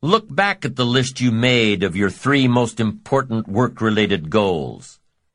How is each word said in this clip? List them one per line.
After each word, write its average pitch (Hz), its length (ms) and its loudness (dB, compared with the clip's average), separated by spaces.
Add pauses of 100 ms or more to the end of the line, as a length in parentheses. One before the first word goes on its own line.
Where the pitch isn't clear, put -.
Look 208 340 0
back 196 300 -2
at 131 120 -6
the 123 100 0
list 127 340 -2
you 123 100 2
made 113 520 2
of 95 120 -2
your 98 160 0
three 131 380 0
most 120 320 0
important 113 640 -2
work-related 104 840 0
goals. 78 680 -2 (360)